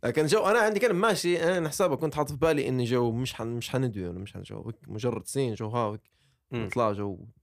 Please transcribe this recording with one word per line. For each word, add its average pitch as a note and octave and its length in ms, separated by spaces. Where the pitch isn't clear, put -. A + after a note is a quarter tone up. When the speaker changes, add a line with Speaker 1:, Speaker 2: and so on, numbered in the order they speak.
Speaker 1:
لكن C#3+ 220
جو، G3 140
أنا G#3 200
عندي G#3+ 200
كلام G3 220
ماشي، F3 560
أنا D#3+ 120
حسابك D#3 300
كنت D#3 160
حاطط D3 160
في D3 60
بالي D3+ 320
إني C3 140
جو A#2+ 280
مش A#2+ 220
حن-، - 80
مش A#2 280
حندوي A2+ 380
ولا F2 120
مش G2 140
حنجو. G2 320
هيك A2+ 100
مجرد A2 400
سين C3 260
جو G#2+ 140
ها A2 260
هيك. - 180
Speaker 2:
مم. A#2 140
Speaker 1:
نطلع A2 260
جو. G2+ 280